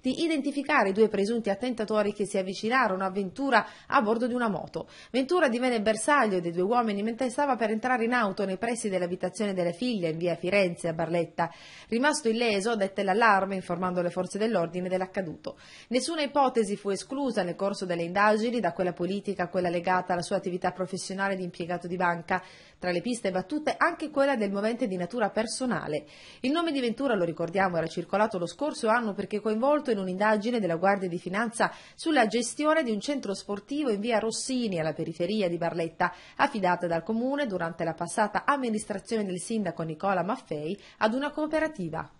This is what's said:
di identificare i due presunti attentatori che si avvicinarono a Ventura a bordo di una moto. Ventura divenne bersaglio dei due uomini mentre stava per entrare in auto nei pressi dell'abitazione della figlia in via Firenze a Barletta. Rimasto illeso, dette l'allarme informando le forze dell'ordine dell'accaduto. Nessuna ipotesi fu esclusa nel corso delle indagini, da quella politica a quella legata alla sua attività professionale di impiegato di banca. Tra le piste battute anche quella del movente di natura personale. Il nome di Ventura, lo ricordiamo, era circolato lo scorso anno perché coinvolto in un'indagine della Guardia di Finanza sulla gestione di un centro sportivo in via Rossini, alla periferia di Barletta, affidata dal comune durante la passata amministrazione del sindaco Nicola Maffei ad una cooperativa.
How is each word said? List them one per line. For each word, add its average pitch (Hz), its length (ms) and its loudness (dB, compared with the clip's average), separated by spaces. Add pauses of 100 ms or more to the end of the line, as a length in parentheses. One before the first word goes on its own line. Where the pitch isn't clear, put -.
di 262 220 -2
identificare 285 680 2
i - 20 0
due 214 160 6
presunti 214 420 0
attentatori 214 640 0
che 208 140 -2
si 196 120 -2
avvicinarono 196 680 0
a 190 60 0
Ventura 202 560 2 (220)
a 277 140 6
bordo 226 260 2
di 233 60 -2
una 247 140 0
moto. 165 400 -4 (220)
Ventura 285 380 4
divenne 240 340 2
bersaglio 214 560 4
dei 170 140 -2
due 180 100 0
uomini 208 400 2
mentre 233 260 -2
stava 277 280 2
per 220 140 0
entrare 226 340 0
in 233 80 0
auto 208 320 0
nei 190 120 -2
pressi 233 320 -2
dell'abitazione 180 640 -2
della 175 200 0
figlia 202 360 -2
in 160 100 -2
via 170 180 0
Firenze 180 500 0
a 165 60 0
Barletta. 165 600 -2 (360)
Rimasto 269 400 2
illeso, 226 480 2
dette 196 260 -2
l'allarme 196 540 4
informando 180 440 -2
le 175 100 0
forze 180 280 -4
dell'ordine 180 500 0
dell'accaduto. 185 680 -4 (320)
Nessuna 262 320 0
ipotesi 254 560 2
fu 202 140 -4
esclusa 247 520 -2
nel 175 120 -2
corso 196 320 -2
delle 170 160 -2
indagini, 214 580 4
da 175 120 0
quella 180 200 0
politica 185 520 -2
a 170 40 -6
quella 180 220 0
legata 180 420 0
alla 175 100 0
sua 196 140 -2
attività 180 340 -2
professionale 190 640 -4
di 185 80 -6
impiegato 175 440 -6
di 180 100 -6
banca. 175 460 0 (360)
Tra 180 120 -4
le 175 100 0
piste 220 300 -2
battute 185 460 -2
anche 330 340 0
quella 277 260 2
del 202 140 0
movente 220 360 -2
di 185 100 -4
natura 196 340 -2
personale. 220 760 -2 (360)
Il 254 100 0
nome 330 220 0
di 277 80 0
Ventura, 240 340 0
lo 180 100 2
ricordiamo, 170 540 0
era 160 80 0
circolato 196 520 0
lo 170 80 -2
scorso 285 420 -4
anno 220 260 2
perché 202 260 -4
coinvolto 254 500 2
in 208 80 2
un'indagine 208 640 2
della 170 160 0
Guardia 190 320 2
di 170 100 -4
Finanza 202 540 -2 (220)
sulla 285 320 2
gestione 294 560 2
di 240 80 -2
un 208 100 0
centro 240 340 -2
sportivo 254 540 -4
in 202 120 0
via 226 180 2
Rossini, 226 600 -2
alla 156 140 0
periferia 175 560 0
di 170 80 -2
Barletta, 170 560 -2 (240)
affidata 180 500 2
dal 165 160 0
comune 262 440 -2
durante 175 380 -4
la 160 100 -2
passata 190 500 -2
amministrazione 220 800 -2
del 180 140 -4
sindaco 185 460 -4
Nicola 175 380 0
Maffei 170 560 -4 (200)
ad 220 160 2
una 285 160 -2
cooperativa. 302 880 -2